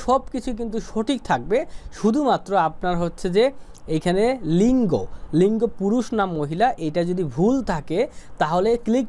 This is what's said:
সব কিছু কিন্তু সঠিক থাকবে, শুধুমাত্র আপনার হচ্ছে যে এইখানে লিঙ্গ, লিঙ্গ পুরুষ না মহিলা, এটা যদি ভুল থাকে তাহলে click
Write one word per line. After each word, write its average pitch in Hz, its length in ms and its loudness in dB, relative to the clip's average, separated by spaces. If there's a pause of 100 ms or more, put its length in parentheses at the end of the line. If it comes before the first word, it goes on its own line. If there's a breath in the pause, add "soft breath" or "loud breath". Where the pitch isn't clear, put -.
সব 262 140 4 (120)
কিছু 262 180 -6 (100)
কিন্তু 226 160 -6 (140)
সঠিক 226 280 0 (120)
থাকবে, 151 280 0 (400 loud breath)
শুধুমাত্র 220 520 2 (180)
আপনার 180 340 -2
হচ্ছে 170 240 -4 (100)
যে 226 80 6 (500 loud breath)
এইখানে 180 300 2 (360)
লিঙ্গ, 240 320 4 (480 loud breath)
লিঙ্গ 208 200 4 (180)
পুরুষ 214 280 0 (120)
না 196 60 2 (140)
মহিলা, 160 280 0 (200)
এটা 165 240 -2
যদি 180 140 -2 (120)
ভুল 208 180 4 (180)
থাকে 160 280 -2 (380 loud breath)
তাহলে 180 320 2 (160)
click 226 220 2